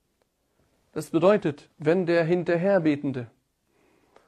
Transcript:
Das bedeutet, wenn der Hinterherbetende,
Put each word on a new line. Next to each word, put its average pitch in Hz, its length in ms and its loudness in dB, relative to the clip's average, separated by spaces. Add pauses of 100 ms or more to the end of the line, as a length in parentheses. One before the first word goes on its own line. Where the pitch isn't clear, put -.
(920)
Das 156 180 -10
bedeutet, 170 680 0
wenn 170 280 0
der 170 180 2
Hinterherbetende, 165 1040 -2 (1000)